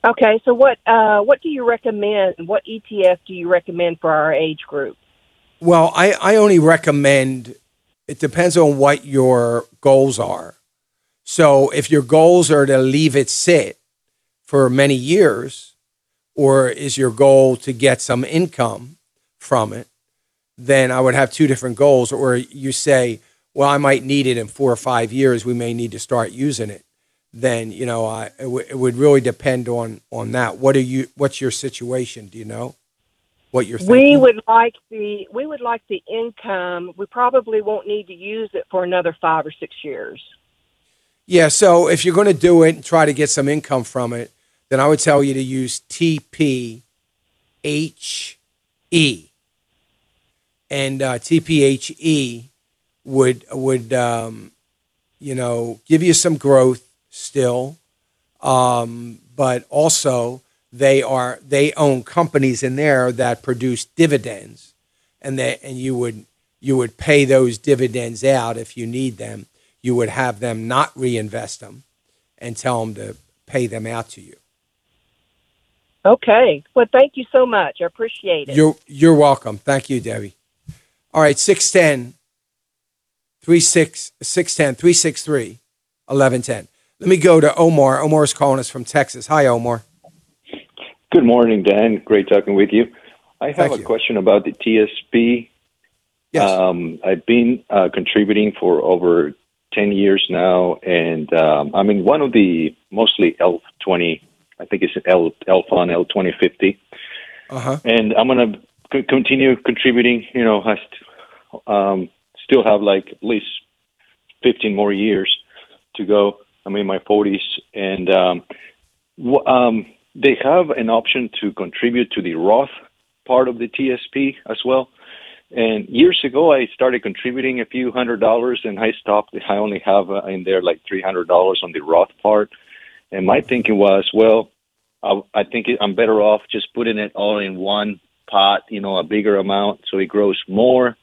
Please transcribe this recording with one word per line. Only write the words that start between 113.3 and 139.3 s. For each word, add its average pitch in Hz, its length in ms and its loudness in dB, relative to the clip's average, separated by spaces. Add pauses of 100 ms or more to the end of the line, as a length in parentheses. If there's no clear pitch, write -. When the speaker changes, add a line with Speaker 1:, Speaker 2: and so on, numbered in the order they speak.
Speaker 3:
fifteen 113 320 0
more 101 180 0
years 98 420 -2 (600)
to 107 100 -8
go. 101 360 2 (260)
I'm 98 100 -6
in 104 100 -4
my 95 200 -4
forties, 101 340 0 (320)
and, 95 380 -4
um, 90 320 2 (720)
w-, 127 300 0
um, 123 400 2 (280)
they 135 280 0
have 156 280 2
an 113 200 -4
option 117 400 -2 (100)
to 101 120 -4
contribute 117 600 -4
to - 80 -6
the 85 140 -6
Roth 107 340 2 (580)
part 127 220 2
of 120 100 -8
the 117 100 -8
T 131 240 -4
S 123 80 -6 (120)
P 135 240 -4 (100)
as 113 180 -10
well. 131 240 0 (640)
And 110 380 -2
years 123 340 4
ago, 147 300 2
I 131 140 2
started 127 360 -2
contributing 123 580 -6
a 113 40 -4
few 127 260 -4
hundred 120 300 -4
dollars, 117 420 0
and 101 160 -8
I 113 140 -2
stopped. - 420 -2 (140)
I 101 80 -2
only 101 240 -4
have, 98 300 0
uh, 98 160 -4
in 95 180 -8
there, 92 180 0
like, 85 240 -2
three 95 140 -6
hundred 92 280 -6
dollars 92 360 4
on 87 80 -12
the 78 80 -8
Roth 82 320 2 (100)
part. 104 280 0 (600)
And 95 160 -4
my 123 140 2
thinking 113 360 -2
was, 98 380 2
well, 110 360 4 (520)
I, 101 180 -2 (140)
I 107 80 -2
think 113 240 -6
it, 120 140 -2
I'm 101 160 -4
better 110 260 2
off 107 260 2
just - 260 -8
putting 113 240 -4
it 104 180 -8
all 104 240 -2
in 95 160 -8
one 101 420 -4 (320)
pot, 98 380 2
you 104 120 -10
know, 98 180 -4
a 85 40 -2
bigger 101 340 0